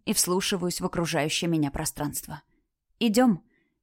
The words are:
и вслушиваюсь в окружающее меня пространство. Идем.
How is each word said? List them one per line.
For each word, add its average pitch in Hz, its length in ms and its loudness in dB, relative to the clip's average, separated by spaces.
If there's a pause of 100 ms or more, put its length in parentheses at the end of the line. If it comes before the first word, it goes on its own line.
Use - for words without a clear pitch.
и 220 80 0
вслушиваюсь 180 680 0
в 175 40 -2
окружающее 160 640 -2
меня 151 200 2
пространство. 151 720 -6 (580)
Идем. 233 440 4 (400)